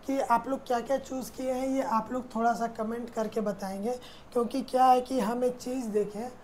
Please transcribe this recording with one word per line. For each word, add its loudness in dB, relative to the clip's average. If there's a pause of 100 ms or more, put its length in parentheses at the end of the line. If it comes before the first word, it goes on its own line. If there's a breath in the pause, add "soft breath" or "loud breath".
कि 0
आप 2
लोग -4
क्या-क्या 0
choose -8
किए -4
हैं, -2
ये 0
आप 0
लोग -6
थोड़ा 4
सा -2
comment -4
करके -2
बताएंगे। -4 (320 loud breath)
क्योंकि 0
क्या 4
है 8
कि 0
हम 0
एक 2
चीज़ -4
देखें 0 (140)